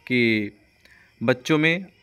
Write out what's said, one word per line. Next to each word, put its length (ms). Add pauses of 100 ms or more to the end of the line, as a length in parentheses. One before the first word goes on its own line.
कि 460 (680)
बच्चों 380
में 280 (160)